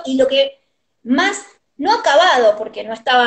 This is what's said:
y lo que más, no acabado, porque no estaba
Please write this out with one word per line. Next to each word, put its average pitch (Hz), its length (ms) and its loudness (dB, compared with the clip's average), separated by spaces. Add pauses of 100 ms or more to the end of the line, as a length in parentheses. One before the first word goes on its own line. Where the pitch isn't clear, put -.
y 262 100 -4
lo 262 120 2
que 277 320 -2 (420)
más, 339 360 -2 (380)
no 330 160 -2
acabado, 285 640 2
porque 214 280 -12
no 214 100 -12
estaba 247 320 0